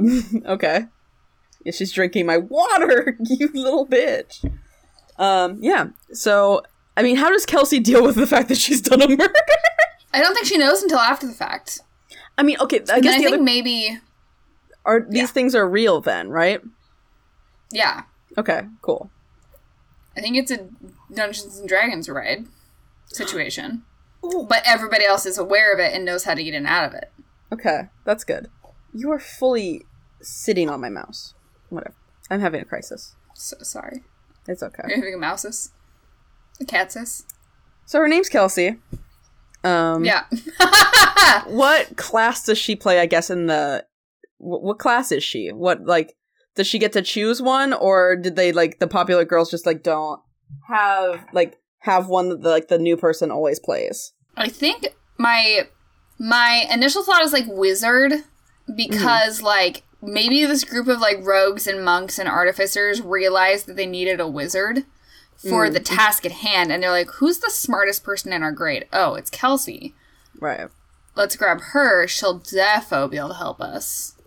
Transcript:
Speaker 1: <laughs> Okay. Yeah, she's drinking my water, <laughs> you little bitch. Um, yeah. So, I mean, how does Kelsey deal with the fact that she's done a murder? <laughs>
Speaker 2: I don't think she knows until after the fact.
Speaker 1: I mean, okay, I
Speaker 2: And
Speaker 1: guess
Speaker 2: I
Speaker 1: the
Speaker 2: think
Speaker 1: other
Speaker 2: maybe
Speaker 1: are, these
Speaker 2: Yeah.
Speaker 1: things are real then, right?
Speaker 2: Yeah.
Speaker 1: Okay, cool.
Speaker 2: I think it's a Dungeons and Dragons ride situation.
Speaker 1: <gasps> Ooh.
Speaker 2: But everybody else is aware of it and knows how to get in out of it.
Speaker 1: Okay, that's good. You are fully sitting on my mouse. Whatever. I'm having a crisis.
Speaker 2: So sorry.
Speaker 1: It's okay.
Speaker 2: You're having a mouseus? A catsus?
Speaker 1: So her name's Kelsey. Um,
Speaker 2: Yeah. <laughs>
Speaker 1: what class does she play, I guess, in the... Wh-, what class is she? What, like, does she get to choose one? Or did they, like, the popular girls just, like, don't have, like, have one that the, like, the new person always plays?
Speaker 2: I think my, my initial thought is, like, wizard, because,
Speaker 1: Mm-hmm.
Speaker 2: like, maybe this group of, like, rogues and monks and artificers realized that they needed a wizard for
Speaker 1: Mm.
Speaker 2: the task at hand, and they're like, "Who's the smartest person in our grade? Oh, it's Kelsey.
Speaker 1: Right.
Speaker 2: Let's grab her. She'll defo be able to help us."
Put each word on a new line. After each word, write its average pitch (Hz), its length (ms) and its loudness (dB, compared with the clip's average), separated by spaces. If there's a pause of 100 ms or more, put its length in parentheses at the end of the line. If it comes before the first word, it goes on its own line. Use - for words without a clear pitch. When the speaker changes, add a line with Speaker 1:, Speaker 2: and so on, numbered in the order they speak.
(240)
Speaker 1:
<laughs> 220 220 -6
Okay. 190 400 -2 (800)
Yeah, 170 80 -8
she's 190 180 -6
drinking 185 340 -2
my 170 120 0
water, 269 840 2
<laughs> 226 40 -4
you 262 300 0
little 269 340 0
bitch. - 580 -2 (720)
Um, 190 440 2
yeah. 302 260 0 (260)
So, 202 480 2 (340)
I 214 80 2
mean, 247 140 4
how 302 120 4
does 381 160 2
Kelsey 277 340 4
deal 233 240 6
with 247 120 4
the 240 120 2
fact - 220 2
that 269 80 2
she's 254 240 2
done 262 200 6
a 285 80 6
murder? 302 240 4 (400)
<laughs> - 400 -2
Speaker 2:
I 262 80 2
don't 359 120 4
think 440 140 -2
she 392 100 2
knows 302 240 4
until 320 180 2
after 262 280 2
the 233 60 -8
fact. - 480 -10 (560)
Speaker 1:
I 285 60 2
mean, 285 180 2
okay, 269 180 0 (100)
I 202 60 4
Speaker 2:
And 254 80 6
Speaker 1:
guess 254 120 4
Speaker 2:
I - 20 4
Speaker 1:
the 277 60 2
Speaker 2:
think 349 120 4
Speaker 1:
other 330 80 2
Speaker 2:
maybe 233 560 -2 (880)
Speaker 1:
are, 226 160 4
these 233 200 -2
Speaker 2:
Yeah. 247 60 0
Speaker 1:
things 254 280 0
are 226 120 4
real 196 320 2
then, 92 300 -4
right? 170 320 0 (1120)
Speaker 2:
Yeah. 214 320 -2 (340)
Speaker 1:
Okay, 208 240 -2 (200)
cool. - 280 -4 (1040)
Speaker 2:
I 214 60 -10
think 233 160 -2
it's 262 140 -2
a 196 180 -10 (440)
Dungeons 202 440 -8
and 202 100 -14
Dragons 190 400 -2
ride 139 380 -8 (640)
situation. - 760 -10 (200)
Speaker 1:
<gasps> - 220 -20
Ooh. 349 220 -6
Speaker 2:
But 226 180 0
everybody 220 400 0
else 196 200 2
is 190 120 -6
aware 202 360 2
of 190 60 -2
it 175 140 0
and 185 120 -6
knows 180 180 -4
how 170 120 -2
to 165 80 -8
get 156 100 -8
in 143 120 -6
out 160 200 0
of - 80 -8
it. - 180 -16 (400)
Speaker 1:
Okay, 185 380 -4 (160)
that's 214 180 -2
good. - 240 -8 (460)
You 262 180 -6
are 294 80 -4
fully 226 640 -4 (400)
sitting 180 480 -4
on 143 100 -8
my 120 100 -10
mouse. - 440 -16 (360)
Whatever. - 260 -14 (340)
I'm 196 100 -4
having 170 220 -4
a - 40 -14
crisis. - 500 -14 (180)
Speaker 2:
So - 280 -16
sorry. - 420 -14 (440)
Speaker 1:
It's 180 160 -10
okay. - 240 -14
Speaker 2:
You're 208 100 -4
having 196 180 -6
a - 20 -12
mouseus? 185 540 -8 (880)
A 269 40 -8
catsus? 226 600 -6 (600)
Speaker 1:
So - 140 0
her 311 80 4
name's 339 220 0
Kelsey. 190 480 0 (880)
Um, 165 400 2
Speaker 2:
Yeah. 196 180 0 (360)
<laughs> 381 880 6
Speaker 1:
what 277 500 4
class 226 480 0
does 214 120 2
she - 180 -2
play, 185 240 4
I 175 60 6
guess, 170 240 0
in 175 180 -2
the... 147 380 -2 (520)
Wh-, - 260 -8
what 208 160 -4
class 247 320 0
is 143 120 -2
she? 104 280 -8
What, 175 340 -2
like, 165 300 0 (400)
does 196 120 -2
she 220 120 -2
get 208 140 0
to 202 80 2
choose 220 400 -2
one? 262 320 0
Or 185 420 4
did 180 200 -6
they, 180 160 2
like, 170 280 0
the 180 80 0
popular 175 380 2
girls 170 260 0
just, 170 140 -6
like, 160 180 -2
don't 156 380 -4 (460)
have, 196 640 0
like, - 240 0 (220)
have 190 280 2
one 185 220 0
that 170 120 -6
the, 165 80 0
like, 160 200 2
the 175 100 4
new 170 180 2
person 165 340 0
always 147 280 -2
plays? - 540 -6 (220)
Speaker 2:
I 220 140 -4
think - 460 -4 (220)
my, 226 500 2 (520)
my 240 520 2
initial 277 320 0
thought 359 200 4
is, 294 100 0
like, 254 140 0
wizard, 220 680 2 (600)
because, 220 600 0
Speaker 1:
Mm-hmm. 214 80 -8
Speaker 2:
like, 196 380 0 (180)
maybe 233 440 0
this 277 180 0
group 240 240 -6
of, 240 120 0
like, 208 260 2
rogues 196 420 2
and 196 160 -6
monks 180 360 -2
and 185 100 -4
artificers 196 720 0
realized 190 640 0
that 185 80 -16
they 190 120 -4
needed 180 320 -4
a 170 80 -2
wizard 185 580 -4 (500)
for 214 320 0
Speaker 1:
Mm. - 60 -2
Speaker 2:
the 180 60 -2
task 208 460 0
at 175 60 -6
hand, 185 400 -2
and 170 100 -2
they're 185 100 0
like, 175 240 0
"Who's 339 240 0
the 453 120 -4
smartest 202 520 -2
person 196 300 -8
in 170 100 -4
our 156 80 -2
grade? 147 400 -6
Oh, 170 240 0
it's - 140 -12
Kelsey. - 640 -4 (460)
Speaker 1:
Right. - 280 -8 (480)
Speaker 2:
Let's 202 200 -2
grab 175 260 -2 (120)
her. 214 340 2
She'll 180 320 -4
defo 190 720 0
be 151 80 -8
able 147 120 -6
to 147 60 -12
help - 260 -10
us." - 540 -10 (120)